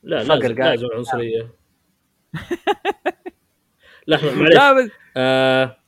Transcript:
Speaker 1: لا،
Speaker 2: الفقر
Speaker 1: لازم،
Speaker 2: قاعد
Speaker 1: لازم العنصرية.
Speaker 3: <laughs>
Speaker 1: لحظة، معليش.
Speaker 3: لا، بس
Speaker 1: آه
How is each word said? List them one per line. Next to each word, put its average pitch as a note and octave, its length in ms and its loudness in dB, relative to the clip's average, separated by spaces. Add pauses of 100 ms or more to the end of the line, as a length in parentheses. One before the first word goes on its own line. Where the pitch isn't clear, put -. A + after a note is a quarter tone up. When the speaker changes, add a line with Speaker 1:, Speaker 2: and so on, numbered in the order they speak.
Speaker 1:
لا، D#3 180 -6
Speaker 2:
الفقر D3 160 0
Speaker 1:
لازم، A#2+ 200 -4
Speaker 2:
قاعد C3 140 0
Speaker 1:
لازم B2 160 -4
العنصرية. A#2 640 -8 (840)
Speaker 3:
<laughs> - 480 -8 (1300)
Speaker 1:
لحظة، D3 260 0
معليش. D#3 200 4
Speaker 3:
لا، C#4 180 6
بس B3+ 180 2 (260)
Speaker 1:
آه C3 600 0 (120)